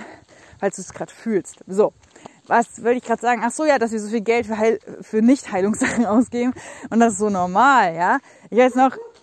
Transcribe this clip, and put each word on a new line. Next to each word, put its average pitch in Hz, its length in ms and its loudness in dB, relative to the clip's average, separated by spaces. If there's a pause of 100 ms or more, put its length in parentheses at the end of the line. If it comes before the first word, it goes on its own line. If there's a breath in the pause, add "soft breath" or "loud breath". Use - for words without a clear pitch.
(600 loud breath)
falls 196 160 -4
du 196 80 -12
es - 100 -18
grad - 180 -12
fühlst. - 560 -6
So, 190 260 0 (540 loud breath)
was - 360 -2
wollte 240 140 0
ich 240 60 -8
grad 226 180 -4
sagen? 233 220 -2
Ach 233 80 -2
so, 311 140 -4
ja, 277 140 4
dass 226 120 -2
wir 220 80 -4
so 208 100 -10
viel 226 120 -4
Geld 233 240 0
für 214 120 -6
Heil-, 214 220 0 (220)
für 220 200 -2
Nicht-Heilungssachen 220 840 0
<laughs> - 20 -2
ausgeben. 240 460 0 (360 loud breath)
Und 214 100 0
das 233 140 4
ist 185 60 -8
so 208 100 0
normal, 190 640 2
ja. 190 240 0 (300 loud breath)
Ich 196 80 -6
weiß 254 180 4
noch, 254 200 2 (280)